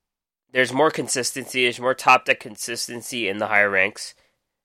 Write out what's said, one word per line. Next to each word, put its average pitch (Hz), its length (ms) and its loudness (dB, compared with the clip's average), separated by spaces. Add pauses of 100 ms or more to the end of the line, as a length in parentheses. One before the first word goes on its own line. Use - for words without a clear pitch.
(500)
there's 127 200 2
more 147 200 4
consistency, 127 720 -4
there's 123 180 0
more 127 140 0
top 131 320 4
deck 131 140 0
consistency 117 840 -8
in 98 120 -2
the 107 80 -2
higher 104 240 4
ranks. 98 440 -2 (500)